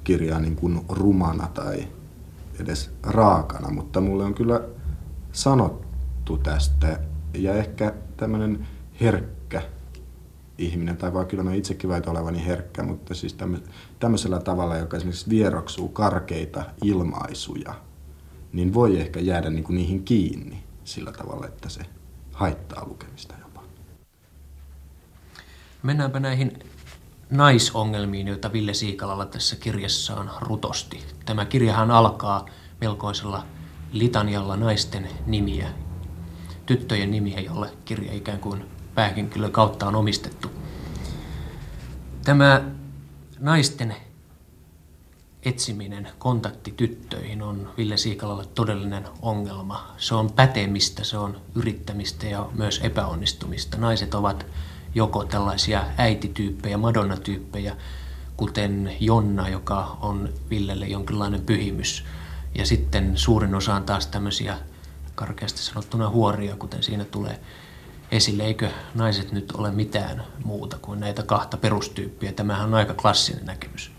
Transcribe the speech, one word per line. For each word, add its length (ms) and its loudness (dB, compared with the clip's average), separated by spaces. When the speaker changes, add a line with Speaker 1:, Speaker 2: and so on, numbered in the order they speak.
Speaker 1:
kirjaa 360 4
niin 160 2
kuin 340 0
rumana 580 4
tai 400 -4
edes 320 -4
raakana, 680 6
mutta 300 0
mulle 240 2
on 80 0
kyllä 280 4
sanottu 1040 2
tästä, 640 4
ja 200 2
ehkä 400 2
tämmönen 500 0
herkkä 600 2
ihminen, 400 -2
tai 160 -2
vaan 120 2
kyllä 180 -2
mä 100 2
itsekin 360 -2
väitän 220 0
olevani 340 -2
herkkä, 380 -4
mutta 300 -6
siis 200 -6
tämmö-, 280 -4
tämmöisellä 400 2
tavalla, 380 0
joka 200 -2
esimerkiksi 320 -4
vieroksuu 580 4
karkeita 800 0
ilmaisuja, 880 -2
niin 200 4
voi 260 8
ehkä 200 -4
jäädä 300 2
niinku 220 -2
niihin 320 2
kiinni 600 2
sillä 280 -10
tavalla, 360 -10
että 220 -12
se 120 -12
haittaa 540 -4
lukemista 540 -16
jopa. 220 -20
Speaker 2:
Mennäänpä 360 2
näihin 400 0
naisongelmiin, 1000 6
joita 260 -4
Ville 200 2
Siikalalla 520 -2
tässä 300 -2
kirjassa 600 -2
on 140 -6
rutosti. 640 -4
Tämä 200 0
kirjahan 460 6
alkaa 540 6
melkoisella 640 -4
litanialla 680 2
naisten 520 0
nimiä, 440 0
tyttöjen 460 2
nimiä, 280 0
jolle 300 -4
kirja 280 -4
ikään 260 -6
kuin 260 -6
päähenkilö 540 0
kautta 380 4
on 80 0
omistettu. 560 0
Tämä 460 8
naisten 560 4
etsiminen, 640 -4
kontakti 580 -2
tyttöihin 640 -2
on 360 -6
Ville 200 0
Siikalalle 480 -2
todellinen 580 -2
ongelma. 760 -4
Se 180 -2
on 160 2
pätemistä, 720 4
se 140 -4
on 240 -4
yrittämistä 720 -4
ja 280 -4
myös 280 0
epäonnistumista. 920 -2
Naiset 360 2
ovat 320 0
joko 280 2
tällaisia 600 0
äitityyppejä, 800 2
madonnatyyppejä, 1000 0
kuten 600 0
Jonna, 500 4
joka 520 -4
on 280 -2
Villelle 380 -2
jonkinlainen 540 -2
pyhimys. 600 0
Ja 100 2
sitten 520 4
suurin 380 4
osa 200 2
on 80 0
taas 240 0
tämmöisiä 500 -2
karkeasti 440 -6
sanottuna 500 -2
huoria, 460 2
kuten 280 -6
siinä 220 -2
tulee 340 -6
esille. 320 4
Eikö 260 0
naiset 360 0
nyt 200 -4
ole 200 -2
mitään 520 -2
muuta 360 -6
kuin 180 -8
näitä 240 -4
kahta 340 0
perustyyppiä? 720 -2
Tämähän 360 0
on 60 2
aika 200 6
klassinen 520 2
näkemys. 540 -10